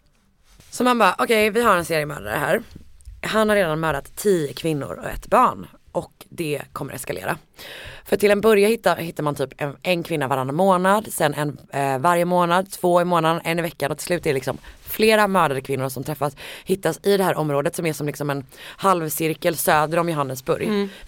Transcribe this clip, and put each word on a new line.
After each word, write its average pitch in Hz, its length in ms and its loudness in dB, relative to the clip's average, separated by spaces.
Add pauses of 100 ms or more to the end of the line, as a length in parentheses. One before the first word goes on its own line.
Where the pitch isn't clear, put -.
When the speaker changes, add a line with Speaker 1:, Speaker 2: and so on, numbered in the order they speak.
(720)
Speaker 1:
Så - 140 -4
man 247 140 4
bara, 202 200 4
"Okej, 220 320 2
vi 226 120 0
har 208 140 6
en 170 80 0
seriemördare 147 540 -4
här. 160 240 0 (600)
Han 214 260 0
har 208 80 4
redan 160 240 0
mördat 151 360 -4
tio 165 360 0
kvinnor 143 500 -4
och - 80 -8
ett - 160 -10
barn. 185 400 2 (260)
Och - 200 -6 (160)
det 147 340 -6 (100)
kommer - 220 -10
eskalera." 127 440 -6 (680)
För 214 120 -2
till 208 140 4
en 208 100 4
början 208 300 6
hittar, 196 260 2
hittar 165 260 -8
man 147 120 -2
typ 135 160 -4 (120)
en, 139 200 -6
en 180 200 0
kvinna 147 260 -4
varannan 135 260 -2
månad, 190 580 4
sen 147 220 0
en, 143 240 -4 (140)
eh, 139 260 0
varje 175 260 2
månad, 175 460 2
två 175 300 2
i 175 40 2
månaden, 165 400 2
en 165 140 -2
i 170 40 -2
veckan. 147 300 -4
Och 147 60 -8
till - 80 -10
slut 175 200 -2
är 160 40 0
det 139 40 2
liksom 131 240 -4 (240)
flera 214 460 4
mördade 156 320 2
kvinnor 135 280 -2
som 135 160 -8
träffas, 147 320 -4 (280)
hittas 190 380 -2
i 202 140 4
det 190 80 2
här 165 100 2
området 151 420 0
som 165 100 -2
är 156 60 0
som 151 140 -6
liksom 147 240 -4
en 139 140 -4 (180)
halvcirkel 165 920 -2
söder 156 420 2
om 170 100 0
Johannesburg, 143 580 -2
Speaker 2:
Mm. 202 220 0 (200)